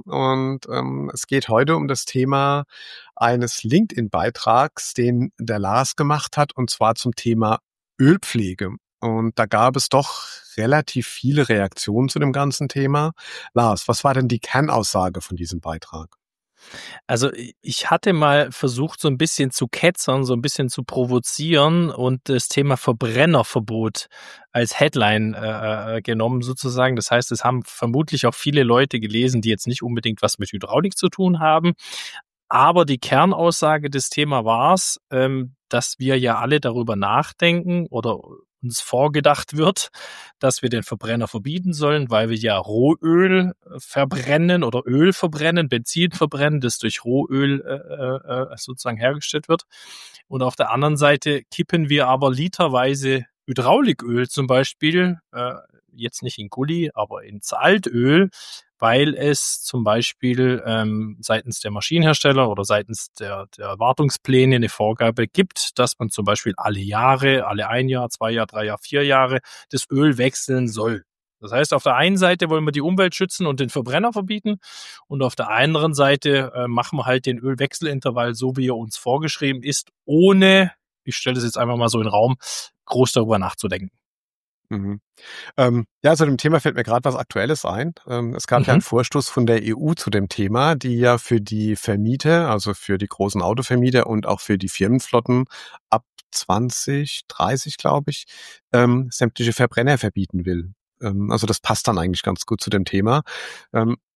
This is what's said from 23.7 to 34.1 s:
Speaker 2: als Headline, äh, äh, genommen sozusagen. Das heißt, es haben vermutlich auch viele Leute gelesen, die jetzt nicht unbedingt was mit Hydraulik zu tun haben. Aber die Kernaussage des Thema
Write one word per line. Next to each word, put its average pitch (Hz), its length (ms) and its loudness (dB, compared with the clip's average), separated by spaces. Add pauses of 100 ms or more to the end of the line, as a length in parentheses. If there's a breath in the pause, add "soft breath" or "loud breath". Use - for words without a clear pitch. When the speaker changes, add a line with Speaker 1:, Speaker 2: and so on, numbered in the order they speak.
Speaker 2:
als 120 280 -2
Headline, 110 540 2
äh, 110 600 -6
äh, 110 40 -4
genommen 117 400 -2
sozusagen. 127 560 -2
Das 107 140 -6
heißt, 120 200 2
es 117 140 -4
haben 127 220 0
vermutlich 139 580 -2
auch - 100 0
viele 147 280 0
Leute 123 380 2
gelesen, 113 420 0
die 110 80 0
jetzt 104 160 -2
nicht 123 160 -4
unbedingt 113 400 -4
was - 160 0
mit 101 140 -6
Hydraulik 120 440 -2
zu 180 140 0
tun 180 300 0
haben. 160 340 2 (760 loud breath)
Aber 160 380 4
die 135 120 0
Kernaussage 156 920 2
des 139 180 -4
Thema 143 380 0